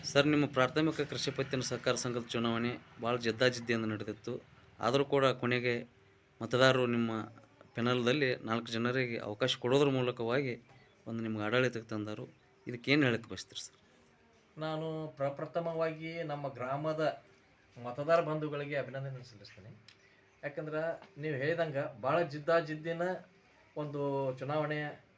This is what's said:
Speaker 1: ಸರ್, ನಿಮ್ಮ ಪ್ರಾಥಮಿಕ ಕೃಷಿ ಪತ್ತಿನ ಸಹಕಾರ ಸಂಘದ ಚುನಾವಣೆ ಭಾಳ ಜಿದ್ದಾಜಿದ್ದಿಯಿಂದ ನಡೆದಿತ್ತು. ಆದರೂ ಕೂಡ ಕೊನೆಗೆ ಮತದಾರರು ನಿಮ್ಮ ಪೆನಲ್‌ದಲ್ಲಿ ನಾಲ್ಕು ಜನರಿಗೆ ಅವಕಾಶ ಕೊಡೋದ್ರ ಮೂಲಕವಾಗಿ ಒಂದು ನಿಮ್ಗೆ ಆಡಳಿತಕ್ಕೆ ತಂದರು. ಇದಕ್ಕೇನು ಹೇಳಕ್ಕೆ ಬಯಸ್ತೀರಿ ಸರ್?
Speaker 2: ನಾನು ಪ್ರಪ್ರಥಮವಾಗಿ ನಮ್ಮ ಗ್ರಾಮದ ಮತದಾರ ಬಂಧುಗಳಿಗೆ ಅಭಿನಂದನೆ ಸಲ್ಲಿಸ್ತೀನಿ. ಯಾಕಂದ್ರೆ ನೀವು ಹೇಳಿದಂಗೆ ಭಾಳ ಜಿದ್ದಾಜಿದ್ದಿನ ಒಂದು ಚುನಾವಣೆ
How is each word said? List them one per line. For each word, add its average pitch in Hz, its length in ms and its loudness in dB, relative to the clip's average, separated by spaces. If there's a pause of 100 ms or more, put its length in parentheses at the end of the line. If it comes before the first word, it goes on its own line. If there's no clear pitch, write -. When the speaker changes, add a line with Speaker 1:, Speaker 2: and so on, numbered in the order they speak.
Speaker 1:
ಸರ್, 143 200 4
ನಿಮ್ಮ 147 200 4
ಪ್ರಾಥಮಿಕ 151 540 2
ಕೃಷಿ 139 300 -4
ಪತ್ತಿನ 131 300 -2
ಸಹಕಾರ 123 340 0
ಸಂಘದ 120 340 -4
ಚುನಾವಣೆ 117 500 -2 (240)
ಭಾಳ 120 140 0
ಜಿದ್ದಾಜಿದ್ದಿಯಿಂದ 117 760 0
ನಡೆದಿತ್ತು. 104 500 -6 (380)
ಆದರೂ 127 240 4
ಕೂಡ 139 200 4
ಕೊನೆಗೆ 123 640 0 (540)
ಮತದಾರರು 127 440 6
ನಿಮ್ಮ 117 360 2 (520)
ಪೆನಲ್‌ದಲ್ಲಿ 123 600 2
ನಾಲ್ಕು 113 300 -2
ಜನರಿಗೆ 117 520 0
ಅವಕಾಶ 107 380 -2
ಕೊಡೋದ್ರ 139 320 4
ಮೂಲಕವಾಗಿ 123 760 0 (440)
ಒಂದು 113 160 -6
ನಿಮ್ಗೆ 110 200 -4
ಆಡಳಿತಕ್ಕೆ 117 460 2
ತಂದರು. 107 460 -6 (320)
ಇದಕ್ಕೇನು 135 360 2
ಹೇಳಕ್ಕೆ 113 280 2
ಬಯಸ್ತೀರಿ - 360 -10
ಸರ್? - 120 -20 (800)
Speaker 2:
ನಾನು 156 580 -4
ಪ್ರಪ್ರಥಮವಾಗಿ 160 1040 -2
ನಮ್ಮ 147 260 -4
ಗ್ರಾಮದ 139 720 -2 (640)
ಮತದಾರ 143 360 4
ಬಂಧುಗಳಿಗೆ 147 560 -2
ಅಭಿನಂದನೆ 135 480 -6
ಸಲ್ಲಿಸ್ತೀನಿ. 101 580 -20 (640)
ಯಾಕಂದ್ರೆ 156 560 -4 (200)
ನೀವು 151 140 -2
ಹೇಳಿದಂಗೆ 147 680 -2
ಭಾಳ 156 200 2
ಜಿದ್ದಾಜಿದ್ದಿನ 156 800 0 (760)
ಒಂದು 139 600 -2
ಚುನಾವಣೆ 147 680 -2 (140)